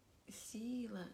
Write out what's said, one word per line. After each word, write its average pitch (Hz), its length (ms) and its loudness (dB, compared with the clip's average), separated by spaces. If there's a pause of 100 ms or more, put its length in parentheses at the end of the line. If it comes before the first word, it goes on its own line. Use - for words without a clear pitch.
(520)
сила 220 600 2